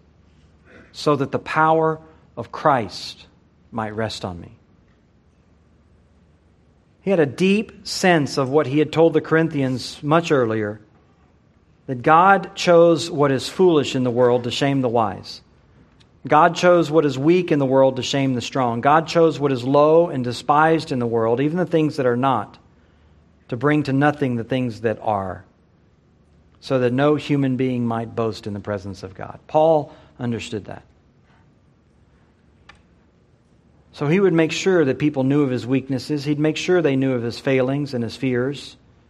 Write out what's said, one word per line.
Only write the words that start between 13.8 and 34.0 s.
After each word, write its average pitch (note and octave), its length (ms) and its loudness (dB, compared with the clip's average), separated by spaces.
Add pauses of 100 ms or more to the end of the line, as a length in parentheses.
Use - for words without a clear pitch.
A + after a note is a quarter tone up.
in B2+ 80 -2
the B2 80 0
world B2 320 2
to A#2+ 80 -6
shame C#3 300 0
the B2+ 80 -2
wise. G#2 520 -4 (840)
God E3 280 4
chose E3+ 360 2
what D#3 140 4
is C3 120 -2
weak F3 340 2
in D#3 60 2
the C#3+ 80 0
world C3 300 4
to B2+ 80 -6
shame C3+ 320 -2
the A#2 60 -4
strong. A#2+ 380 -2
God D3+ 280 2
chose D#3+ 320 2
what C#3 120 0
is A#2+ 120 -4
low D3+ 460 4
and C3+ 140 -6
despised D3+ 680 2
in C3 80 -2
the A#2+ 80 -2
world, A#2 340 0
even D3+ 160 -2
the F3+ 80 0
things D#3+ 320 0
that C#3 80 0
are A#2+ 100 2
not, B2 440 -2 (880)
to B2+ 100 -8
bring D3 260 2
to C3+ 100 -4
nothing C#3 420 0
the A2+ 80 -6
things A#2+ 380 -6
that A2 200 -2
are, F#2+ 420 -4 (1160)
so C3+ 200 -2
that B2 140 0
no D3 220 2
human C#3 420 -2
being B2 300 -2
might A2+ 280 -6
boast A2 300 -6
in G2+ 80 -8
the G2+ 60 -8
presence G2 420 -8
of F#2+ 140 -16
God. - 320 -16
Paul D#3 440 2 (280)
understood A2+ 460 -6
that. - 180 -18 (3000)
So D3 160 -6